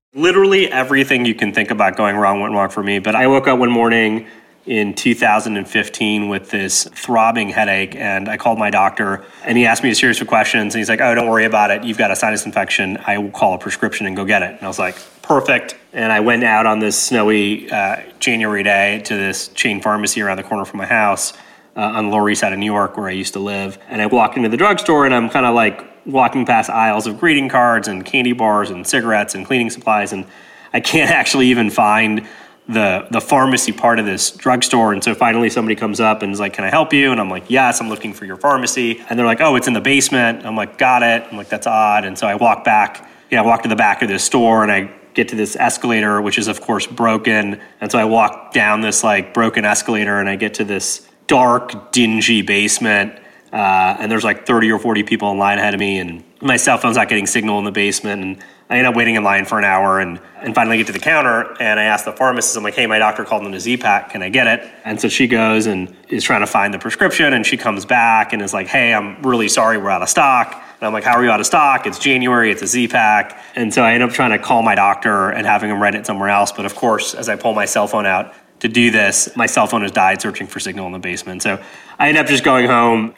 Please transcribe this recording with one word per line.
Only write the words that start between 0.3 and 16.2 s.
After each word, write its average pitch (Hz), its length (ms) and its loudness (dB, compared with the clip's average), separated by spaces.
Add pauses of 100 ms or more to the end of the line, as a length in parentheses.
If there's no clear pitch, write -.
everything 131 540 0
you 110 80 0
can 104 180 -2
think 107 180 -2
about 101 280 0
going 104 180 0
wrong 101 240 2
went 107 140 -4
wrong 98 160 0
for 104 120 -6
me. 101 160 -2
But 107 160 -2
I 127 120 4
woke 135 200 4
up 131 120 4
one 123 120 2
morning 117 560 2 (400)
in 104 260 -2
two 117 220 0
thousand 110 420 0
and 95 100 -6
fifteen 107 600 -2
with 98 220 -6
this 98 340 -2 (100)
throbbing 113 540 0
headache, 95 480 -2
and 98 320 -4
I 107 80 -6
called 113 220 0
my 107 100 0
doctor, 98 560 0 (180)
and 117 140 0
he 120 80 4
asked 110 180 2
me 131 60 0
a 110 60 0
series 117 260 2
of 110 60 -6
questions, 107 480 0
and 113 40 -2
he's 107 120 -4
like, 110 100 0
"Oh, 123 140 2
don't 117 120 0
worry 113 200 4
about 107 240 2
it. 107 140 -2
You've 117 120 -6
got 107 140 0
a 95 60 -2
sinus 107 280 -2
infection. 98 600 -2
I 101 100 -2
will 101 140 -6
call 98 240 0
a - 40 -8
prescription - 460 -6
and 95 100 -6
go 98 120 -4
get 101 160 2
it." 90 80 -4
And - 120 -18
I 98 40 -10
was 92 120 -8
like, 95 180 -4 (260)
"Perfect." 131 520 0 (200)
And 113 180 -2
I 107 80 2